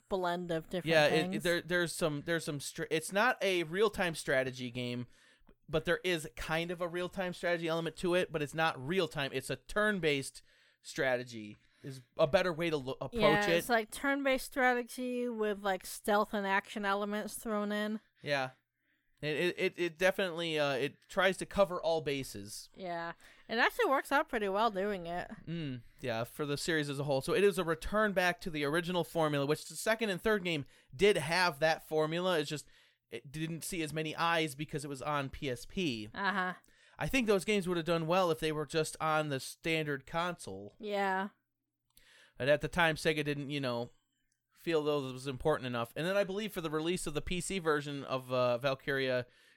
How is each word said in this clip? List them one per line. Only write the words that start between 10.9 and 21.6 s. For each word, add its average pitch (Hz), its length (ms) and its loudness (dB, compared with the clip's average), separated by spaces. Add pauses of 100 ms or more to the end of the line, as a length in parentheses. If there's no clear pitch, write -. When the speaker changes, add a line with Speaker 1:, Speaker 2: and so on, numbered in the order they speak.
Speaker 2:
is 131 160 -12 (180)
a 160 80 6
better 180 260 4
way 160 180 0
to 156 60 2
lo-, 131 240 -4
approach 214 220 -4
Speaker 1:
Yeah, 208 240 6
Speaker 2:
it. 175 120 4
Speaker 1:
it's 170 100 -2
like 226 240 2
turn-based 277 540 0
strategy 247 840 0
with, 214 340 -2
like, 190 240 0
stealth 208 480 2
and 202 120 -2
action 202 380 0
elements 208 500 -2
thrown 208 360 -2
in. 208 300 -2 (200)
Speaker 2:
Yeah. 135 280 -2 (720)
It, 147 160 -4
it, 175 220 2
it, 185 180 0
it 170 220 -2
definitely, 170 600 0
uh, 143 140 2
it 131 200 0 (140)
tries 190 300 2
to 175 80 -6
cover 180 360 2